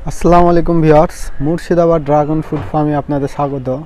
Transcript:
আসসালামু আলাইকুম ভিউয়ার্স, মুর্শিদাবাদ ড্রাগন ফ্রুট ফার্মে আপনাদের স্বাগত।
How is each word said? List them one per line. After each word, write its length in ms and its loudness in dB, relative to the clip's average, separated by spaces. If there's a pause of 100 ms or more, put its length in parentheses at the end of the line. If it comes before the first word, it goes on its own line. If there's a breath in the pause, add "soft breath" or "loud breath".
আসসালামু 480 2
আলাইকুম 320 2
ভিউয়ার্স, 360 4 (240)
মুর্শিদাবাদ 640 0
ড্রাগন 380 0
ফ্রুট 220 -6
ফার্মে 320 -2
আপনাদের 360 -4
স্বাগত। 360 -6 (180)